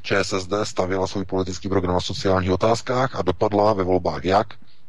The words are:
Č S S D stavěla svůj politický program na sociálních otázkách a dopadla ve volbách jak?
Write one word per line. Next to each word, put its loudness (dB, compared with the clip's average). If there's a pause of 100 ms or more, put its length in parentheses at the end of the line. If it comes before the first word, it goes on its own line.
Č 0
S -6
S -2
D -2
stavěla 0
svůj -4
politický -4
program 0
na 2
sociálních 0
otázkách 0
a -2
dopadla 4
ve 0
volbách 0
jak? 4 (420)